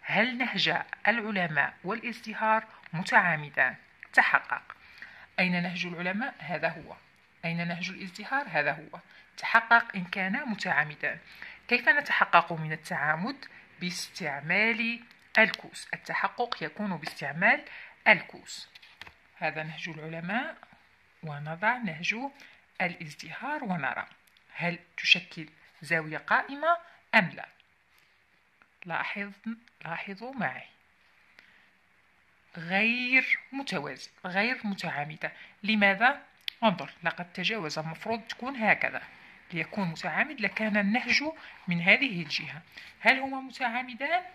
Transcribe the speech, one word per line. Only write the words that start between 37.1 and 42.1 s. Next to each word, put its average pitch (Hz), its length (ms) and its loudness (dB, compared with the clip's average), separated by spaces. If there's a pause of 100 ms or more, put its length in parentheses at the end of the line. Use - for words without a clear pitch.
تجاوز، 180 460 -2
المفروض 160 420 -4
تكون 262 340 -8
هكذا. 196 460 2 (520)
ليكون 175 340 -2
متعامد 190 540 -2
لكان 208 360 0
النهج 233 460 2 (440)
من 175 140 0
هذه 208 420 4